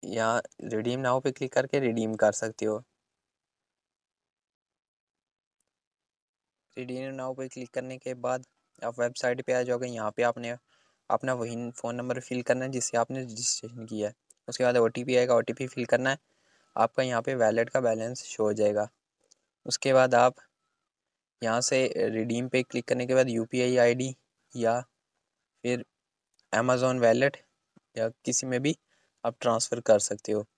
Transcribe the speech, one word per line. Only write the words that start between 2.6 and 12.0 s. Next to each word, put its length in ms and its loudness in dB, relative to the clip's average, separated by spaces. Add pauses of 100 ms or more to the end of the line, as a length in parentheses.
हो। 160 -2 (4000)
redeem 400 -10
now 200 -8
पे 120 -10
क्लिक 220 -14
करने 280 -8
के 180 -8
बाद 280 -4 (380)
आप 180 -6
वेबसाइट 420 -2
पे 100 -2
आ 100 2
जाओगे। 260 -2
यहाँ 220 -4
पे 140 -2
आपने 320 -2 (540)
अपना 240 0
वही 380 -6
फ़ोन 220 -6
नंबर 260 -4